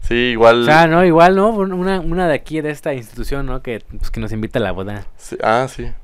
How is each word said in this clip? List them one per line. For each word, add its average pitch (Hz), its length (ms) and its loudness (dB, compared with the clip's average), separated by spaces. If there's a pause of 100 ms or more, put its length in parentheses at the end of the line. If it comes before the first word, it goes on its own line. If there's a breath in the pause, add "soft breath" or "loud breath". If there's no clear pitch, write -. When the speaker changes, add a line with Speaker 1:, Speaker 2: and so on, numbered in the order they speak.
Speaker 1:
Sí, 117 60 0
igual. 120 480 4
Speaker 2:
O - 20 0
sea, 156 220 6
no, 170 180 4
igual, 175 320 6
¿no? 202 140 2
Un-, 196 240 -2
una, 185 260 -2
una 170 280 -2
de 147 60 2
aquí, 151 280 -6
de 151 80 -4
esta 147 240 -6
institución, 127 500 -6
¿no? 127 180 -6
Que, 113 180 -8 (160)
pues, - 140 -4
que 113 100 -6
nos 110 120 -6
invita 110 260 -6
a 113 40 0
la 95 100 -2
boda. 101 320 -8 (140)
Speaker 1:
Sí, - 240 -14
ah, 117 260 2
sí. 120 240 -8 (120)